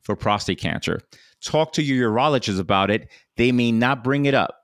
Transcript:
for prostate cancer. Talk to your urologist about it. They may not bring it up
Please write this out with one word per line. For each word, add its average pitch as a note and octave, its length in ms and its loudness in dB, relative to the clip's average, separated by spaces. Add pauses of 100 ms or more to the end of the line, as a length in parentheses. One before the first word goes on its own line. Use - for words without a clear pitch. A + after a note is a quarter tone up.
for - 140 -4
prostate G#2 460 -2
cancer. - 400 -4 (420)
Talk D#3 300 -2
to E3 100 -2
your B2+ 300 0
urologist A#2+ 480 0
about G2 280 2
it. G#2 200 -2 (280)
They A#2+ 140 4
may A#2+ 220 2
not A#2+ 320 0
bring C#3 220 0
it C#3 80 2
up - 300 0